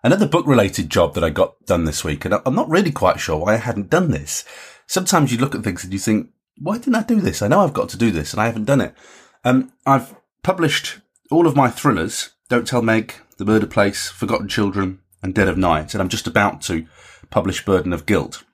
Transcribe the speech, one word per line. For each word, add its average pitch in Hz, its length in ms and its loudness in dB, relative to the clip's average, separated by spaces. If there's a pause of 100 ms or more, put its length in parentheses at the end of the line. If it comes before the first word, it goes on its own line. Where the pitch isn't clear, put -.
Another 190 280 2
book-related 113 600 2
job 85 240 2
that 80 120 0
I 82 40 0
got - 360 -2
done 87 180 0
this 78 220 -4
week, 76 180 -4
and 92 100 -2
I, 104 120 0
I'm 131 100 0
not 240 140 -2
really 170 240 2
quite - 260 0
sure 78 200 -2
why 98 160 0
I - 20 0
hadn't 107 320 -4
done 170 220 2
this. 73 340 -6 (420)
Sometimes 165 460 2
you 117 60 -2
look 135 160 -2
at 104 100 -6
things 90 180 -4
and 92 80 -10
you 95 80 -4
think, 107 300 0 (280)
"Why 180 200 -4
didn't 247 180 0
I 320 80 0
do 233 160 2
this? 95 220 -2
I 104 80 0
know 170 100 4
I've 175 140 2
got - 160 -4
to 95 80 -12
do 110 140 2
this 76 200 -4
and 107 100 -4
I 110 40 2
haven't 110 180 -4
done 135 160 2
it." 90 160 -4 (520)
Um, 127 240 2 (140)
I've 135 300 0 (260)
published 170 560 -2 (320)
all 165 160 4
of 147 100 2
my 135 140 4
thrillers, 107 640 -2 (180)
Don't 120 180 0
Tell 123 140 0
Meg, 110 320 0 (240)
The 98 80 -6
Murder 107 220 4
Place, 101 420 0
Forgotten 110 380 -4
Children, 98 540 -2 (200)
and 95 140 -6
Dead 101 120 4
of 90 80 0
Night, 80 380 0
and 101 80 -4
I'm 92 80 -2
just - 160 -6
about 101 360 0
to 80 260 -4 (420)
publish 95 340 -2
Burden - 300 2
of 80 140 -8
Guilt. 85 360 -2 (100)